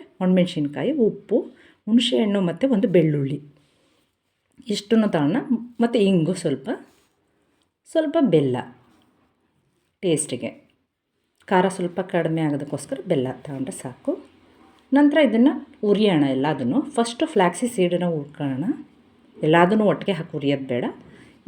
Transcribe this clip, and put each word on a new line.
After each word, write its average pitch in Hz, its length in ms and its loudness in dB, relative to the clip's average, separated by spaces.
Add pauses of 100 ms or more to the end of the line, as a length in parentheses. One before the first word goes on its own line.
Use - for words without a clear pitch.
(260)
ಒಣಮೆಣ್ಸಿನ್ಕಾಯಿ, 175 680 0 (160)
ಉಪ್ಪು, - 300 -4 (480)
ಹುಣಸೆಹಣ್ಣು 226 600 2
ಮತ್ತು 170 260 -4
ಒಂದು 208 220 2
ಬೆಳ್ಳುಳ್ಳಿ 147 420 2 (1400)
ಇಷ್ಟನ್ನು 214 400 2
ತಗೋಣ. 160 240 2 (460)
ಮತ್ತು 233 140 2 (100)
ಇಂಗು 180 340 2
ಸ್ವಲ್ಪ, 139 260 -4 (1200)
ಸ್ವಲ್ಪ 320 260 0 (160)
ಬೆಲ್ಲ 139 240 4 (1500)
ಟೇಸ್ಟಿಗೆ, 139 460 -2 (1000)
ಖಾರ 185 160 4 (120)
ಸ್ವಲ್ಪ 175 220 -6 (120)
ಕಡಿಮೆ 165 360 0
ಆಗೋದಕ್ಕೋಸ್ಕರ 147 500 -6 (140)
ಬೆಲ್ಲ 131 160 0 (180)
ತಗೊಂಡ್ರೆ 135 280 -10 (100)
ಸಾಕು. 135 300 -8 (840)
ನಂತರ 294 200 4 (100)
ಇದನ್ನು 233 260 4 (320)
ಹುರಿಯೋಣ 196 400 4 (100)
ಎಲ್ಲದನ್ನು. 139 460 -2 (160)
ಫಸ್ಟು 233 360 -2
ಫ್ಲ್ಯಾಕ್ಸಿ 185 420 0
ಸೀಡನ್ನು 175 420 0
ಹುರ್ಕೊಳ್ಳೋಣ. 143 500 -6 (800)
ಎಲ್ಲದನ್ನೂ 180 460 4
ಒಟ್ಟಿಗೆ 190 260 -4
ಹಾಕಿ 160 180 -12
ಹುರಿಯೋದು 139 360 -2
ಬೇಡ. 127 120 -4 (640)